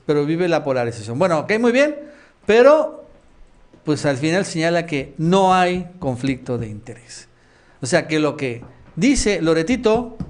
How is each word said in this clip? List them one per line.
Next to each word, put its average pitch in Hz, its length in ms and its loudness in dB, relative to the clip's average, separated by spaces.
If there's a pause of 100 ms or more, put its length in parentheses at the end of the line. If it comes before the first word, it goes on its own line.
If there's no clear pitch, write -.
pero 147 200 0
vive 165 200 0
la 160 160 0
polarización". 120 560 -4
Bueno, 170 220 2
ok, 208 180 -2
muy 233 140 2
bien, 294 240 2 (500)
pero 269 580 6 (800)
pues 147 220 -2
al 139 100 0
final 160 300 -2
señala 170 400 -2
que 139 320 -6
no 185 360 2
hay 180 340 0 (100)
conflicto 131 580 -6
de 117 120 -8
interés. - 600 -18 (540)
O 135 40 -6
sea 147 220 0
que 156 100 0
lo 147 180 0
que 123 280 -8 (320)
dice 208 460 2
Loretito, 214 760 0 (140)